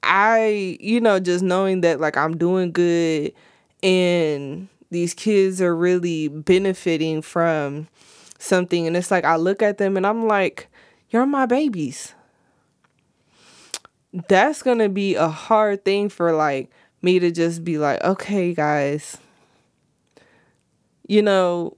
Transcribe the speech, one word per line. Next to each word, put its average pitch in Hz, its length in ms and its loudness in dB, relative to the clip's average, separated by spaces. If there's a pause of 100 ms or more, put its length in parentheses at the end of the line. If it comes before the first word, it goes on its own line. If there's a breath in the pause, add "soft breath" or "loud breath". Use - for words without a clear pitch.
I, 208 760 2
you 226 220 0
know, 208 180 4
just 180 240 0
knowing 190 380 0
that, 165 180 2
like, 156 160 -2
I'm 160 220 0
doing 175 340 0
good 165 600 0 (500 soft breath)
and 175 840 0 (200)
these 175 240 -4
kids 190 480 0
are 175 140 2
really 175 540 0
benefiting 160 920 -2
from 156 680 -2 (520 loud breath)
something. 180 480 0
And 165 80 -2
it's 175 160 -2
like, 180 140 0
I 165 100 4
look 180 260 0
at 208 180 0
them 196 180 0
and 185 100 0
I'm 226 180 -2
like, 202 440 -2 (400 soft breath)
"You're 240 160 0
my 277 200 0
babies." 233 680 -4 (2250 loud breath)
That's 226 340 4
gonna 233 240 2
be 196 280 -2
a 165 120 0
hard 202 560 0
thing 202 240 0
for, 170 240 -2
like, 151 400 -2 (300 soft breath)
me 185 180 2
to 175 100 2
just 170 360 -2
be 165 120 -2
like, 147 240 0
"Okay, 190 520 -2
guys, 151 640 -2 (1900 soft breath)
you 208 160 2
know 180 560 0